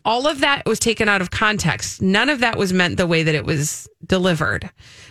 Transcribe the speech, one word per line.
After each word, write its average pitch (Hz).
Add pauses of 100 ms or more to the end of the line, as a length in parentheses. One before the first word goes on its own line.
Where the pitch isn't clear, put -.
All 247
of 294
that 277
was 220
taken 220
out 202
of 180
context. -
None 208
of 277
that 226
was 196
meant 180
the 185
way 165
that 156
it 147
was 156 (180)
delivered." 180 (400)